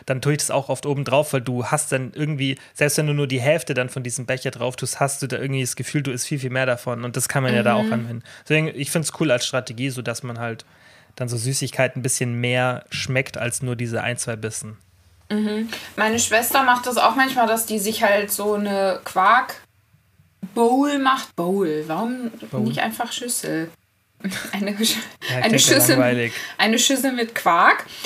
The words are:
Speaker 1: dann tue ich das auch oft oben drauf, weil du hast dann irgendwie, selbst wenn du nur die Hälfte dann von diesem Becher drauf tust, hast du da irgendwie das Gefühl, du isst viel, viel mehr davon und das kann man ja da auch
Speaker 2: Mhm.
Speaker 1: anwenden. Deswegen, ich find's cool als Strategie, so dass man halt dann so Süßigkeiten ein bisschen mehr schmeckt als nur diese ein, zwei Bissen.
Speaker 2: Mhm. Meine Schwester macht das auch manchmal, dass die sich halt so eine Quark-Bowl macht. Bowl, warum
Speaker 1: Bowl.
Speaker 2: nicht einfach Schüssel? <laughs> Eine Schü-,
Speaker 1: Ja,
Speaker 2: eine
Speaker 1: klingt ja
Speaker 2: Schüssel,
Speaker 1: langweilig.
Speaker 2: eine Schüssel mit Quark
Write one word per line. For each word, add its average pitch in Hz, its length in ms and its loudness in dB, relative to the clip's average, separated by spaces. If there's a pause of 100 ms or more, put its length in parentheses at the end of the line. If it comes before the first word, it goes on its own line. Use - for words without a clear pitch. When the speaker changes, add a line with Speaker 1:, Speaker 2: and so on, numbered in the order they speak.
Speaker 1:
dann 131 160 -2
tue 143 120 2
ich 151 60 2
das - 120 -2
auch 135 180 0
oft 135 180 -4
oben 143 180 0
drauf, 139 280 2
weil 135 80 2
du 123 240 -2
hast - 280 -2
dann 131 220 -2
irgendwie, 139 440 -2 (160)
selbst 147 240 2
wenn 156 80 2
du 147 80 2
nur 143 120 0
die 127 140 0
Hälfte 151 340 2
dann 127 140 0
von 131 140 -8
diesem 120 240 -6
Becher 131 240 -2
drauf 123 260 -4
tust, - 240 -4
hast 139 220 0
du 143 40 -4
da 123 120 -4
irgendwie 135 240 -2
das 127 140 -4
Gefühl, 147 260 -2
du 139 100 -2
isst 123 140 -4
viel, 151 120 -2
viel 127 120 -4
mehr 131 160 0
davon 120 380 -2
und 120 120 -6
das 135 120 -2
kann 139 140 0
man 127 120 2
ja 120 80 4
da 117 120 4
auch 107 100 2
Speaker 2:
Mhm. 110 100 0
Speaker 1:
anwenden. 117 280 -4 (220)
Deswegen, 156 300 2
ich 139 160 -4
find's 160 280 -2
cool 160 120 2
als 123 160 2
Strategie, 123 420 -4
so 127 140 -6
dass 117 200 -6
man 120 160 -8
halt 117 280 -8 (500)
dann 123 120 -4
so 120 100 -2
Süßigkeiten 131 640 -2
ein - 20 -6
bisschen 123 360 -2
mehr 123 520 0
schmeckt - 480 -4
als - 240 -4
nur 123 140 -2
diese 117 260 -4
ein, 117 160 -4
zwei 117 180 -4
Bissen. 107 400 -8 (540)
Speaker 2:
Mhm. 214 400 -2 (260)
Meine 220 220 2
Schwester 240 440 2
macht 247 240 4
das 247 120 -2
auch 247 180 4
manchmal, 262 320 4
dass 226 180 2
die 214 120 -2
sich 220 260 -2
halt 202 260 4
so 208 240 0
eine 196 500 0
Quark-Bowl - 1900 0
macht. 262 360 0
Bowl, 175 520 0
warum 233 440 -4 (200)
Speaker 1:
Bowl. - 100 -2
Speaker 2:
nicht 226 200 0
einfach 233 320 -4
Schüssel? 160 580 -4 (480)
<laughs> - 340 -8
Eine 202 200 -2
Schü-, 220 240 0 (320)
Speaker 1:
Ja, 127 80 0
Speaker 2:
eine 127 120 0
Speaker 1:
klingt 226 40 2
ja - 60 6 (160)
Speaker 2:
Schüssel, - 220 6
Speaker 1:
langweilig. 123 360 2 (240)
Speaker 2:
eine 220 220 2
Schüssel 269 340 2
mit 233 220 -4
Quark 180 500 4 (220)